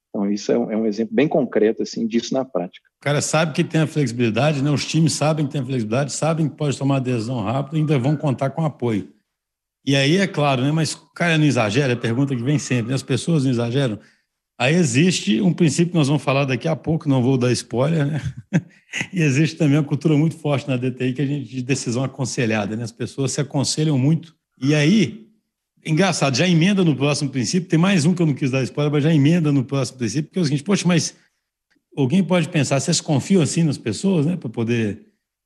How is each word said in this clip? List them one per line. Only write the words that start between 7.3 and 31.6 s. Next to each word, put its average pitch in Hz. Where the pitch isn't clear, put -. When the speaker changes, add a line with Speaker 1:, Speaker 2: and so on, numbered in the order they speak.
Speaker 2:
rápido 135
e 156
ainda 151
vão 139
contar 139
com 165
apoio. 120
E 139
aí, 139
é 196
claro, 143
né? 143
Mas 156
o -
cara 165
não 151
exagera, 120
é -
a -
pergunta 123
que 117
vem 151
sempre, 123
né? 135
As 131
pessoas 139
não 135
exageram. 120
Aí 135
existe 180
um 185
princípio 170
que 175
nós 139
vamos 143
falar 139
daqui 131
a 156
pouco, 147
não 131
vou 131
dar 123
spoiler, 143
né? 151
<laughs> 175
E 180
existe 147
também 147
uma 151
cultura 147
muito 156
forte 147
na 131
D 127
T 127
I 127
que 143
a 139
gente 139
de 127
decisão 123
aconselhada, 110
né? 120
As 107
pessoas 131
se -
aconselham 147
muito. 147
E 139
aí, 156
engraçado, 156
já 160
emenda 185
no 156
próximo 139
princípio, 135
tem 160
mais 180
um 175
que 175
eu 165
não 143
quis 135
dar 131
spoiler, 147
mas 147
já 160
emenda 156
no 139
próximo 135
princípio, 127
que -
é 185
o -
seguinte, 139
poxa, 196
mas 170